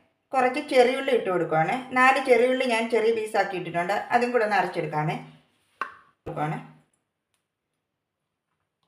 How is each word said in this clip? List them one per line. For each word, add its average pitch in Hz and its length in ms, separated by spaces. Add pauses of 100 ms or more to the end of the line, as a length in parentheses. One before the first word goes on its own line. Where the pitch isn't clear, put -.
(340)
കുറച്ച് 254 360
ചെറിയുള്ളി 269 480
ഇട്ട് - 140
കൊടുക്കുവാണേ. 160 420 (240)
നാല് 262 300
ചെറിയുള്ളി 254 440
ഞാൻ 226 120 (100)
ചെറിയ 220 240
പീസാക്കി 196 400
ഇട്ടിട്ടുണ്ട്. 170 360 (200)
അതും 240 200
കൂടെ 233 120
ഒന്ന് 208 140
അരച്ചെടുക്കാമേ. 156 560 (1040)
കൊടുക്കുവാണേ. 156 360 (2250)